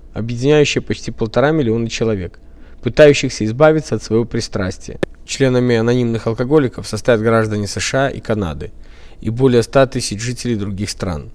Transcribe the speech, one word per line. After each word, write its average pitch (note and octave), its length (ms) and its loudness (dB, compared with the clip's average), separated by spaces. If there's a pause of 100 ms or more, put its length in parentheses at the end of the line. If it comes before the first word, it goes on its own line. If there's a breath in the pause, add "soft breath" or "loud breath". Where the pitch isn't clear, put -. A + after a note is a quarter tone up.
(120)
объединяющее B2+ 680 2
почти - 300 -6
полтора B2 400 0
миллиона A#2 360 0
человек, G#2+ 520 -4 (420 soft breath)
пытающихся C#3 640 4
избавиться D3 520 2
от - 60 -8
своего A2+ 220 0
пристрастия. - 760 -6 (260)
Членами B2 520 2
анонимных A#2 500 0
алкоголиков B2 600 0
состоят A2 340 0
граждане A2 460 0
С - 140 -8
Ш C3+ 260 0
А - 20 -2
и - 120 -8
Канады F2 520 -4 (480 soft breath)
и - 100 -4
более A#2+ 320 4
ста C3+ 240 2
тысяч A#2 340 -6
жителей A#2+ 340 -4
других G2+ 360 -4
стран. D2+ 440 -8